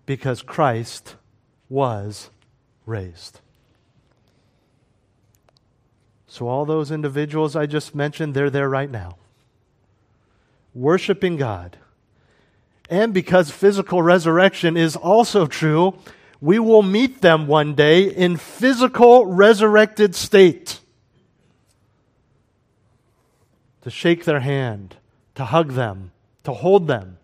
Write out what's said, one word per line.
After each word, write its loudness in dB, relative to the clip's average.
because -8
Christ -6
was -8
raised. -14
So -12
all -6
those -6
individuals -6
I -4
just -8
mentioned, -6
they're -2
there -4
right -6
now, -14
worshiping -2
God. -8
And -2
because 0
physical 0
resurrection 2
is 0
also 0
true, -2
we 2
will 4
meet -2
them 4
one 0
day 4
in -2
physical 4
resurrected 2
state. 2
To -16
shake -2
their -2
hand, -6
to -10
hug -2
them, -8
to -8
hold 0
them -6